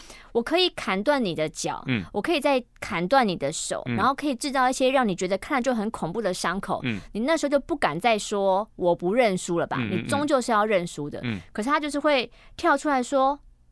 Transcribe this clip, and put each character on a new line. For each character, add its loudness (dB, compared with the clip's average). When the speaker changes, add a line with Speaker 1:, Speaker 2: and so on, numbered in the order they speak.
Speaker 1:
：“我 0
可 0
以 4
砍 -2
断 2
你 -2
的 0
脚， -6
Speaker 2:
嗯。 0
Speaker 1:
我 -2
可 0
以 2
再 2
砍 -4
断 4
你 0
的 -2
手， -6
Speaker 2:
嗯。 -2
Speaker 1:
然 2
后 2
可 -6
以 0
制 -6
造 2
一 0
些 2
让 4
你 2
觉 -2
得 0
看 -2
了 0
就 0
很 -2
恐 -6
怖 -4
的 0
伤 -2
口。 -4
Speaker 2:
嗯。 -2
Speaker 1:
你 -4
那 2
时 -2
候 0
就 4
不 -4
敢 0
再 2
说 0
我 2
不 0
认 4
输 -2
了 0
吧？ -4
Speaker 2:
嗯， -2
嗯， -4
嗯。 -
Speaker 1:
你 -2
终 0
究 2
是 -2
要 2
认 0
输 -8
的。” -10
Speaker 2:
嗯。 -4
Speaker 1:
可 -6
是 -2
他 2
就 -4
是 -2
会 2
跳 4
出 0
来 2
说 2